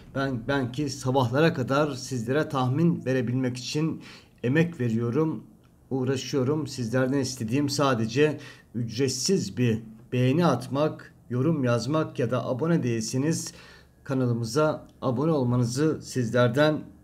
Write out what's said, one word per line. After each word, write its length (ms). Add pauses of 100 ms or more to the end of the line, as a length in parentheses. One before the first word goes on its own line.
(140)
Ben, 340
ben 240
ki 180
sabahlara 640
kadar 380
sizlere 560
tahmin 560
verebilmek 520
için 460 (420)
emek 360
veriyorum, 640 (460)
uğraşıyorum. 760
Sizlerden 520
istediğim 500
sadece 720 (360)
ücretsiz 840
bir 220 (340)
beğeni 340
atmak, 680 (160)
yorum 340
yazmak 540
ya 120
da 160
abone 360
değilseniz 720 (520)
kanalımıza 840 (140)
abone 300
olmanızı 680
sizlerden 760 (240)